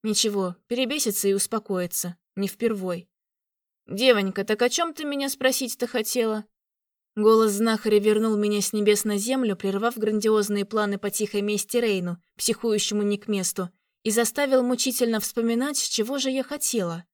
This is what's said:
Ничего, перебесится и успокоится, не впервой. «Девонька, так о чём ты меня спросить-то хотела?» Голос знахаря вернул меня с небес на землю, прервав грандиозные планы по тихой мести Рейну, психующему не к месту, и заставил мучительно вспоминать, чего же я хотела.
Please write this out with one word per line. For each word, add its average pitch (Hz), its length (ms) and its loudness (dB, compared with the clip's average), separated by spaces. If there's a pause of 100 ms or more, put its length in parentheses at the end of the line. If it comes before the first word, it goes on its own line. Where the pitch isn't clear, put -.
Ничего, 202 540 0 (100)
перебесится 240 600 -2
и 196 60 2
успокоится, 180 800 -4 (180)
не 196 140 -4
впервой. 185 600 -4 (800)
«Девонька, 202 580 2
так 214 180 0
о 247 80 4
чём 330 240 -2
ты 320 100 -10
меня 277 240 -4
спросить-то 262 580 -2
хотела?» 220 580 -2 (680)
Голос 220 380 6
знахаря 214 460 2
вернул 214 380 2
меня 208 260 0
с - 100 -2
небес 208 320 2
на 208 140 0
землю, 233 360 0
прервав 208 440 -2
грандиозные 214 680 2
планы 208 340 -2
по 202 120 -4
тихой 202 320 -2
мести 208 340 -2
Рейну, 190 400 0 (200)
психующему 208 680 0
не 202 160 0
к - 100 -12
месту, 190 400 -4 (340)
и 220 80 -2
заставил 254 520 2
мучительно 247 580 0
вспоминать, 233 580 -2
чего 240 400 -2
же 269 120 -2
я 262 120 -2
хотела. 202 720 -4